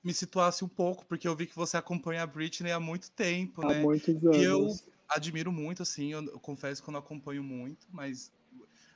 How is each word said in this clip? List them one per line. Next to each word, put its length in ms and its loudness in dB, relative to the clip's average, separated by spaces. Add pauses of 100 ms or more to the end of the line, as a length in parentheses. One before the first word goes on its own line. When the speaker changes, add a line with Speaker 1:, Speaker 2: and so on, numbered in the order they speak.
Speaker 1:
me 100 -2
situasse 520 2
um 20 -6
pouco, 400 -2
porque 200 -4
eu 80 2
vi 120 -4
que 80 -20
você 220 -2
acompanha 460 -2
a 40 -4
Britney 460 -4
há 60 0
muito 320 -6
tempo, 520 -2
Speaker 2:
Há 60 2
Speaker 1:
né? 120 2
Speaker 2:
muitos 320 4 (200)
Speaker 1:
E 100 8
eu 160 6
Speaker 2:
anos. 240 0 (260)
Speaker 1:
admiro 420 -2
muito, 300 -4
assim, 320 -4
eu, 100 -6
eu 160 -10
confesso 440 -6
que 60 -12
eu 20 -8
não 80 -6
acompanho 440 -8
muito, 480 -10
mas 400 -8 (640)